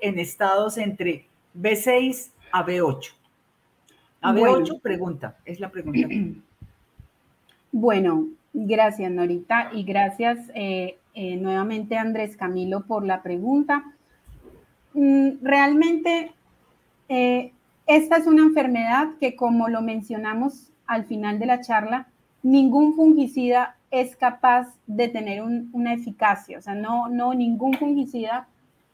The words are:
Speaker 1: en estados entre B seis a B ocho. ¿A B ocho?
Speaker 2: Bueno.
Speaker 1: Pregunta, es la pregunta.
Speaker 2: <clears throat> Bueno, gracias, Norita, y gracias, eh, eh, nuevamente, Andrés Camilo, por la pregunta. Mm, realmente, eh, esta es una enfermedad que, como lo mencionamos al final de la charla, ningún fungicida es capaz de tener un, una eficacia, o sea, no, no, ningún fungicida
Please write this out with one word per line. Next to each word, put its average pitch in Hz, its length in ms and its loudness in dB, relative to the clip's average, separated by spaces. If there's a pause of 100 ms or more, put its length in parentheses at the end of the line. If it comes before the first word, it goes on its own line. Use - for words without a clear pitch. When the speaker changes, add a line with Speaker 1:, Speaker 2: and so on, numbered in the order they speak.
Speaker 1:
en 196 160 -4
estados 202 580 -2
entre 196 520 -6 (260)
B 208 220 -2
seis 254 560 0 (180)
a 180 140 0
B 180 180 -2
ocho. 139 320 -2 (1080)
¿A 185 120 0
B 226 100 2
ocho? 254 300 2
Speaker 2:
Bueno. - 100 -12
Speaker 1:
Pregunta, 175 600 -8
es 175 160 -14
la 190 100 -10
pregunta. 156 380 -4
Speaker 2:
<clears throat> 190 320 -6 (1300)
Bueno, 190 540 2 (260)
gracias, 214 600 0
Norita, 180 600 -2
y 208 120 -8
gracias, 202 560 -2 (140)
eh, 185 440 -8 (160)
eh, 185 220 -8
nuevamente, 208 600 -4
Andrés 220 400 -4
Camilo, 185 440 -6
por 202 260 -6
la 185 160 -4
pregunta. 277 640 -2 (1080)
Mm, 277 480 4
realmente, 320 920 2 (760)
eh, 247 440 0 (340)
esta 311 300 4
es 320 100 2
una 311 160 8
enfermedad 262 680 2 (100)
que, 247 160 -2
como 233 320 2
lo 226 140 -2
mencionamos 220 880 -6 (160)
al 220 160 -2
final 208 340 -4
de 233 80 -2
la 247 140 2
charla, 233 480 -4 (340)
ningún 277 540 4
fungicida 254 800 4 (160)
es 254 240 -2
capaz 247 520 2 (200)
de 233 200 0
tener 214 340 -8
un, 233 300 -6
una 240 220 -2
eficacia, 208 640 -2
o 185 40 -20
sea, 202 120 -10
no, 233 340 -4
no, 247 260 -2
ningún 240 400 0
fungicida 254 760 -4 (460)